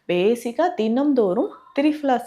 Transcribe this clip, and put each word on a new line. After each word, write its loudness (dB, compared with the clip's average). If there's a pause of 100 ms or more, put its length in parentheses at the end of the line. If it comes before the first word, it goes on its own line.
பேசிக்கா 0 (120)
தினம்தோறும் 0 (280)
திரிஃபலா 0